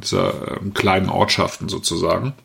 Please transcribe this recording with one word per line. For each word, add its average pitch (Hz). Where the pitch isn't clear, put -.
dieser, -
ähm, 98
kleinen 95
Ortschaften -
sozusagen. 87